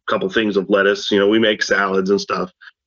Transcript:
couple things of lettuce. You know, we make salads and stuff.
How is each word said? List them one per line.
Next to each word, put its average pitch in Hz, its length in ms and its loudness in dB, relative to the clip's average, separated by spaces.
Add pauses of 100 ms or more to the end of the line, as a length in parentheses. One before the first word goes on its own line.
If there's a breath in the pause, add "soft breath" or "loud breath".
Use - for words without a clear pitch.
couple 95 220 -4
things 104 280 -2
of 95 120 -2
lettuce. 101 420 0
You 104 80 4
know, 98 100 4
we 113 100 4
make 107 240 0
salads 98 460 0
and 101 100 2
stuff. 92 320 -6 (360 loud breath)